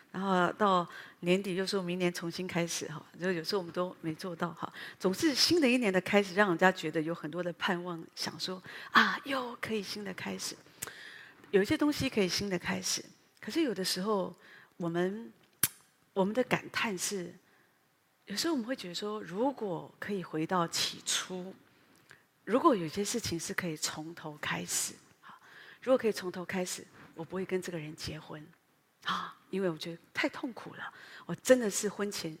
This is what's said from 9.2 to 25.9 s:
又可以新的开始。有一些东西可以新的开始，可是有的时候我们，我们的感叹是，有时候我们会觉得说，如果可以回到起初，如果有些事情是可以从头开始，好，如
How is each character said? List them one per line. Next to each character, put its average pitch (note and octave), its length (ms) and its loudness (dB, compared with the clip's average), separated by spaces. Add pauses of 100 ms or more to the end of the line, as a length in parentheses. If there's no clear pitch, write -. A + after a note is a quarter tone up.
又 B3+ 360 -4
可 - 140 -4
以 G#3+ 80 0
新 G#3 220 -8
的 F#3+ 100 -6
开 F#3+ 240 -6
始。 - 180 -6 (920)
有 G3 100 6
一 G3 60 6
些 D#4 100 2
东 D4+ 160 4
西 C#4 160 0
可 A#3+ 140 2
以 F#3 60 4
新 G3+ 200 -2
的 F#3 120 -2
开 F#3+ 200 -2
始， - 240 -2 (360)
可 - 100 -10
是 D#4 140 2
有 B3+ 100 2
的 F#3 100 -2
时 F3+ 160 0
候 F#3+ 320 0 (460)
我 F3 100 -2
们， F#3+ 460 0 (800)
我 F#3+ 120 4
们 G#3 80 -2
的 B3 100 2
感 - 280 2
叹 G#3 260 -2
是， F3 360 -4 (920)
有 G3 100 -8
时 D4+ 120 -2
候 E4+ 60 2
我 D4 40 2
们 A3+ 80 -2
会 B3+ 100 -4
觉 F#3 140 -12
得 F3 60 -10
说， G#3+ 280 -6
如 G3 280 2
果 F3 460 -4
可 - 140 -6
以 G3 100 -2
回 D#3+ 240 -2
到 E3+ 220 2
起 - 380 -2
初， F#3 480 -4 (880)
如 A3 160 4
果 C#4 160 8
有 F3 100 0
些 F3+ 180 -2
事 G3+ 140 0
情 F3 220 -2
是 F3 140 -6
可 F3+ 140 -2
以 D#3 100 -4
从 D#3+ 360 -6
头 D#3 280 -12
开 E3+ 240 -4
始， - 280 -2 (280)
好， - 120 -20 (480)
如 - 100 -4